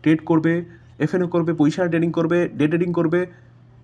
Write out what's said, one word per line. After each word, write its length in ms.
ট্রেড 240
করবে, 400
এফএনও 280
করবে, 260
পজিশন 340
ট্রেডিং 240
করবে, 460
ডে 100
ট্রেডিং 260
করবে, 320